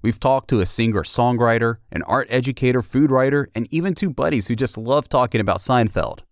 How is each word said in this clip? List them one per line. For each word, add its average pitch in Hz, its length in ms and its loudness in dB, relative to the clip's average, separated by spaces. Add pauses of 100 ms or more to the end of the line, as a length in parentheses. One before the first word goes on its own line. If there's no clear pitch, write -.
We've 120 160 -2
talked 135 320 0
to 123 80 2
a 92 80 2
singer-songwriter, 117 1080 0 (160)
an - 100 -6
art 127 260 0
educator, 127 540 0
food 135 300 2
writer, 135 420 2
and 113 160 -6
even 165 240 -2
two 190 160 -2
buddies 135 380 -2
who - 80 -2
just 123 200 -2
love 127 320 -2
talking 123 320 0
about 98 200 0
Seinfeld. 117 720 0